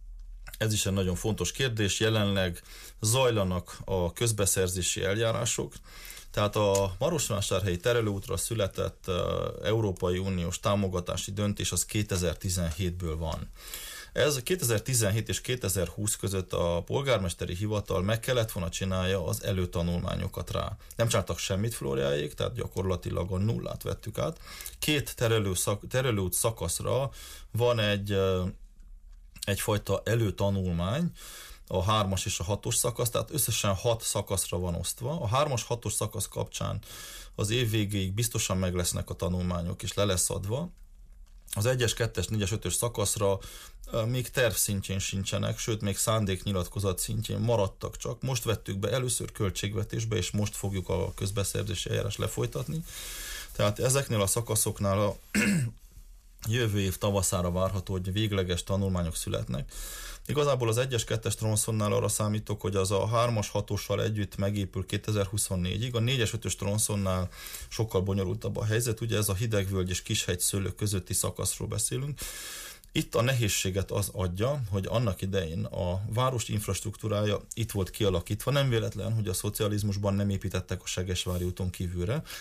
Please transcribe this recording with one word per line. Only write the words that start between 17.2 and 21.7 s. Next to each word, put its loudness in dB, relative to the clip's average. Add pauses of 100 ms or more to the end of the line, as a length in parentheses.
hivatal 0
meg 2
kellett 0
volna -2
csinálja 0
az -4
előtanulmányokat -2
rá. -2 (200)
Nem 2
csináltak 0
semmit 0